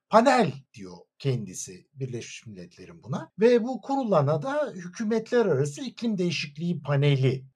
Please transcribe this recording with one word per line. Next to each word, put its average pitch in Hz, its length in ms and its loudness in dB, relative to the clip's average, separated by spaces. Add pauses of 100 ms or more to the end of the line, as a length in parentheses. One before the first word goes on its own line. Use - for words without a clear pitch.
Panel 233 440 4 (220)
diyor 90 220 -14 (220)
kendisi 98 760 -6
Birleşmiş 131 520 -12
Milletler'in 87 560 -18
buna. 185 280 -8 (100)
Ve 233 240 6
bu 262 160 -6
kurulana 165 640 2
da 269 320 -2
Hükümetler 220 720 0
Arası 147 340 0
İklim 233 380 -4
Değişikliği 170 640 -4
Paneli 139 600 2 (120)